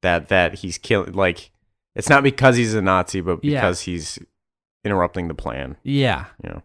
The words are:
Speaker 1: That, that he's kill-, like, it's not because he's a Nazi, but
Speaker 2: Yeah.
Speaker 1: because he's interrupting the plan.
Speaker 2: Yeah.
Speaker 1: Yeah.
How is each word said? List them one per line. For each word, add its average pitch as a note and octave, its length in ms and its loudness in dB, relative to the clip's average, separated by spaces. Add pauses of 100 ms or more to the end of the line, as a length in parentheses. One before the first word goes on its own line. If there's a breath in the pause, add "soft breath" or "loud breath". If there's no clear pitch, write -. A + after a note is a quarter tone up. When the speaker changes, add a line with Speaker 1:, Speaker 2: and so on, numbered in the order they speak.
Speaker 1:
That, E2+ 260 0
that F#2 320 2
he's F2 180 -10
kill-, G#2 340 -2
like, F#2 380 0 (440)
it's - 140 -6
not C#3 140 6
because C3+ 340 4
he's A2+ 180 0
a A2 80 0
Nazi, F#2+ 380 2
but E2+ 240 -2
Speaker 2:
Yeah. C#3+ 160 0
Speaker 1:
because F#2 220 0
he's E2+ 360 -8 (680)
interrupting F2+ 440 0
the D#2+ 60 -8
plan. C2+ 480 -10
Speaker 2:
Yeah. C3+ 440 -2 (160)
Speaker 1:
Yeah. - 220 -12